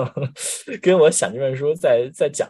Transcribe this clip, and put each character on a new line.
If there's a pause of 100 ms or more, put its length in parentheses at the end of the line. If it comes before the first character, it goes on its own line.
(300)
<laughs>
跟
我
想
这
本
书
在，
在
讲